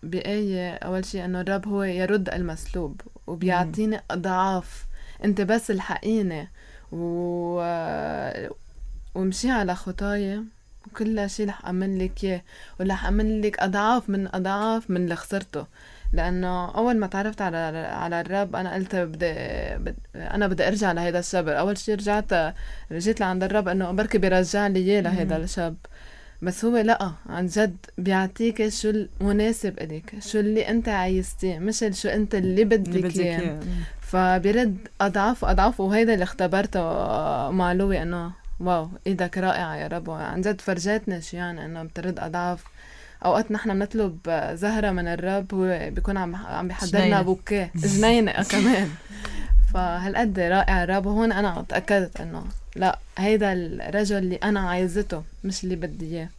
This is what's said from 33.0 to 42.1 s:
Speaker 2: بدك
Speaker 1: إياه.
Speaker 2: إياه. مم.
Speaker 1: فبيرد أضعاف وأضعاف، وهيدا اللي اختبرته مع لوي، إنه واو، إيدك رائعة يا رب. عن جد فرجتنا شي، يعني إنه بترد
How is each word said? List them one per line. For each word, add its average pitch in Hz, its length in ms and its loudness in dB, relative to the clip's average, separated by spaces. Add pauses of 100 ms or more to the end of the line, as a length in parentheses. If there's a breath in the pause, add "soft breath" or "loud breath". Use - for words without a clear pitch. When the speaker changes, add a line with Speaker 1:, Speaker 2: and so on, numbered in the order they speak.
Speaker 2:
بدك 175 140 0
Speaker 1:
إياه. 175 240 2
Speaker 2:
إياه. 156 200 -4
مم. 175 220 -4 (180)
Speaker 1:
فبيرد 185 760 2 (240)
أضعاف 202 440 2
وأضعاف، 202 360 4
وهيدا 220 340 4
اللي 185 80 2
اختبرته 185 580 0 (720)
مع 180 220 2
لوي، 185 300 2
إنه 170 300 -4 (280)
واو، 175 300 0 (160)
إيدك 185 320 0
رائعة 180 380 0
يا 151 100 -6
رب. 165 240 -6
عن 156 300 -6
جد 196 200 0
فرجتنا 196 600 -2
شي، 175 160 -12
يعني 175 280 -8
إنه 165 180 -8
بترد 175 360 -6